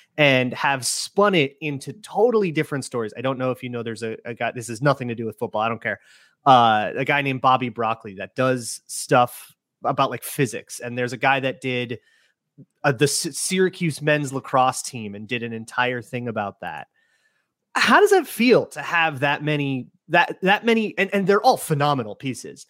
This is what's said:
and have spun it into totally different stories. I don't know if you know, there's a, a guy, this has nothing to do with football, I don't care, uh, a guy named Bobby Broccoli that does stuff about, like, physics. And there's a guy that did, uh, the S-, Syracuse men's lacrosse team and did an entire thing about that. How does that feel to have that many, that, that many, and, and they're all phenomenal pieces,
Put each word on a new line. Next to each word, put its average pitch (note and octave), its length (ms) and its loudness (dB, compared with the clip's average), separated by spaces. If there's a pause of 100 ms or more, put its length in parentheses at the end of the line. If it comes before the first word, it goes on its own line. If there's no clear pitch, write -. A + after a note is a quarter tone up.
(160)
and C3 380 4
have C#3 320 -2
spun - 480 0
it - 260 2
into C#3+ 320 -8
totally G#3 600 0
different C#3 320 -4
stories. A2 340 -6
I - 20 -10
don't C3 160 -2
know B2+ 140 -2
if B2 140 -8
you B2+ 60 -8
know, A#2+ 120 -8
there's A2+ 220 -8
a, A2 200 -6
a A#2+ 80 -10
guy, A2+ 200 -4
this A#2+ 160 -10
has A2+ 120 -8
nothing C3+ 280 2
to A#2 80 -6
do A2+ 100 -6
with G#2+ 140 -8
football, A2 200 -4
I A2+ 80 0
don't A2+ 140 -6
care, G#2+ 160 -4 (480)
uh, A2+ 500 6
a C3+ 80 -4
guy C#3+ 180 0
named C3+ 180 -2
Bobby B2+ 280 2
Broccoli A2 460 -6
that F#2+ 220 -14
does B2+ 500 -2
stuff - 640 0 (320)
about, C3 240 0
like, B2 140 -8
physics. - 560 -4
And A#2+ 180 -10
there's B2 160 -4
a B2+ 60 -10
guy C3+ 220 2
that C3 200 -4
did, B2 380 -4 (840)
uh, C#3+ 80 4
the C#3 140 2
S-, C#3 300 -2
Syracuse F#3 640 -2
men's D3 320 0
lacrosse C3 500 0
team G#2+ 340 -10
and G#2+ 100 -12
did A#2 160 -4
an A#2 100 -8
entire B2 480 -4
thing A#2+ 280 -8
about G#2 320 -6
that. D#2+ 260 -12 (880)
How C4 240 4
does G4+ 120 6
that F#4 180 4
feel G#3+ 380 4
to D3+ 160 -12
have D#3+ 360 0
that C#3+ 240 0
many, C#3+ 460 -2 (220)
that, E3+ 320 2
that G3 220 2
many, A3+ 320 0
and, F#3+ 160 0
and G3 140 0
they're G3 160 4
all B3 140 6
phenomenal C#3 580 0
pieces, - 560 -12